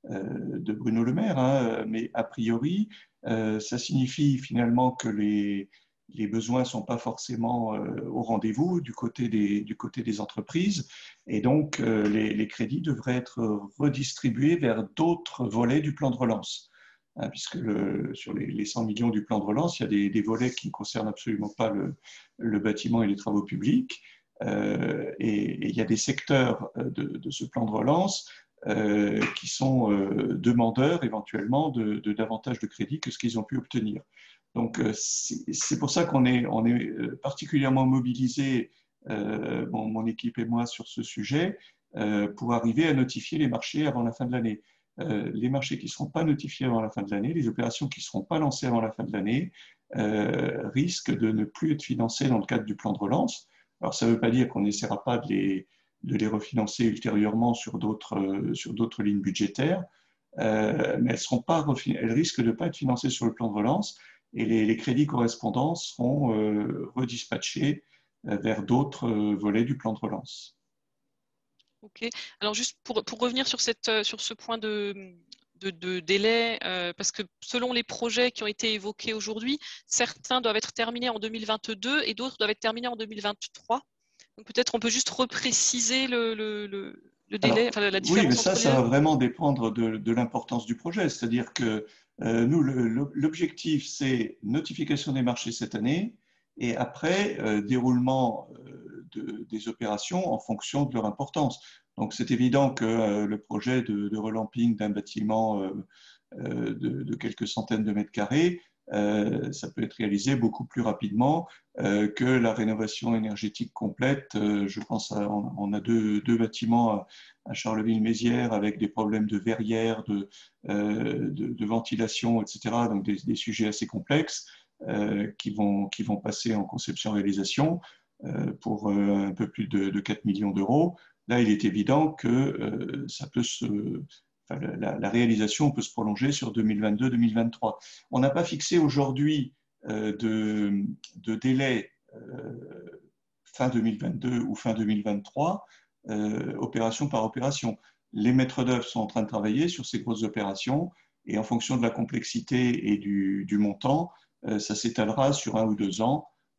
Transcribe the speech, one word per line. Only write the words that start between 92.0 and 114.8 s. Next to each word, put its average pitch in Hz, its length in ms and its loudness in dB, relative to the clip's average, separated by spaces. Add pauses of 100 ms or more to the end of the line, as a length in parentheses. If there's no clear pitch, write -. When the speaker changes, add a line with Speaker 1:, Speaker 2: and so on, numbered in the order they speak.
Speaker 1:
euh, 113 260 4
nous, 156 140 6
le, 127 260 2
le, 139 260 0
l'objectif, 156 720 0
c'est 131 540 -2
notification 143 720 -2
des 131 100 0
marchés 120 300 0
cette 113 240 -6
année 151 400 0 (420)
et 120 200 -2
après, 190 640 0
euh, 107 200 2
déroulement, 123 880 2 (160)
euh, - 460 -18
de, 110 380 -8
des 110 180 -6
opérations 117 640 -4
en - 80 -2
fonction 139 460 -2
de 123 80 -6
leur 110 120 0
importance. 135 560 -2 (360)
Donc, 110 160 -4
c'est - 180 -2
évident 127 420 4
que, 113 120 -2
euh, 107 400 2
le 104 160 -4
projet 123 400 0
de, 104 260 -2
de 104 100 -4
relamping 110 600 0
d'un 107 120 -2
bâtiment, 107 720 0
euh, 95 100 -4 (680)
euh, 110 340 -4
de, 127 300 -4
de 113 120 -4
quelques 110 320 -6
centaines 107 360 -2
de 104 80 0
mètres 101 200 -2
carrés, 160 500 2 (320)
euh, 104 580 0
ça - 200 -10
peut - 120 -4
être - 120 -6
réalisé 107 400 2
beaucoup 113 300 0
plus - 160 -4
rapidement, 113 640 2 (320)
euh, 104 280 4
que 107 160 -2
la 123 300 6
rénovation 110 640 0
énergétique 107 580 -4
complète. 131 600 -2
Euh, 104 320 2
je 107 120 -6
pense 110 320 -6